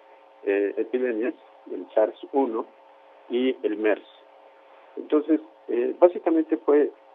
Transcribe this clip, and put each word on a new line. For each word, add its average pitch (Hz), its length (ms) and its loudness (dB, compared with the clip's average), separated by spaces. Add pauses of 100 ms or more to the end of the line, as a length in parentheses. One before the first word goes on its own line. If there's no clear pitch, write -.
(440)
eh, 101 320 0
epidemias, 127 580 -2 (380)
el 92 220 -12
sars 110 240 0 (140)
uno 123 340 -2 (640)
y 127 320 0
el 107 160 -2
mers. 107 260 0 (920)
Entonces, 151 440 0 (280)
eh, 127 300 -2
básicamente 165 600 2
fue, 147 340 2 (220)